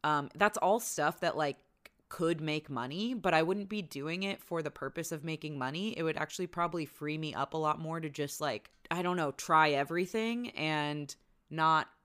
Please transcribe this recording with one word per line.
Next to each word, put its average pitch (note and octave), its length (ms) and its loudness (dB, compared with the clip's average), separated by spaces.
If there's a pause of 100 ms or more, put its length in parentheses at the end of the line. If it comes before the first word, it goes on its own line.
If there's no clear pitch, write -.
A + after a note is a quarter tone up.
Um, D3+ 300 2
that's G3+ 240 2
all G#3 200 4
stuff D#3+ 400 -2
that, - 160 0
like, D3 220 0 (500)
could E3 320 0
make D3+ 300 -2
money, C#3+ 440 -4
but F#3 200 2
I D#3+ 100 6
wouldn't G3 240 0
be G#3 140 -4
doing D#3+ 420 -6
it G3 180 -4
for E3 200 -4
the D3 100 -4
purpose D#3 400 -6
of D#3 140 -8
making D#3 320 -6
money. D#3 400 -4
It E3 60 -2
would D#3 120 0
actually E3 320 -4
probably E3+ 380 -2
free D3+ 320 -6
me D#3 160 -4
up C3+ 200 -2
a E3 40 -2
lot D#3 220 0
more D#3+ 200 -4
to D#3 100 -4
just, C#3+ 300 -4
like, C3+ 300 -2 (200)
I F3 120 -2
don't F3+ 160 2
know, D3+ 140 2
try D#3 400 6
everything G3+ 800 0
and D3 640 -2 (360)
not D#3+ 400 4 (160)